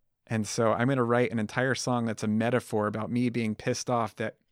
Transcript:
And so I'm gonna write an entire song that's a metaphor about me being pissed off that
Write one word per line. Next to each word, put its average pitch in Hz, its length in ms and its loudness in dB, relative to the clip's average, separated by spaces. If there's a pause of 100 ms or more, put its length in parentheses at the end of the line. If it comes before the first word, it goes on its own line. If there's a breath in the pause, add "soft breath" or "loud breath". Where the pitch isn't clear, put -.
(280)
And 110 200 -2
so 113 260 2
I'm 117 140 2
gonna 135 160 2
write 120 280 2
an 117 80 -2
entire 127 360 0
song 123 300 -2
that's 110 180 -4
a 107 40 0
metaphor 110 600 0
about 107 240 -4
me 123 180 2
being 113 260 -2
pissed - 340 -4
off 117 280 0
that 113 200 -6 (140)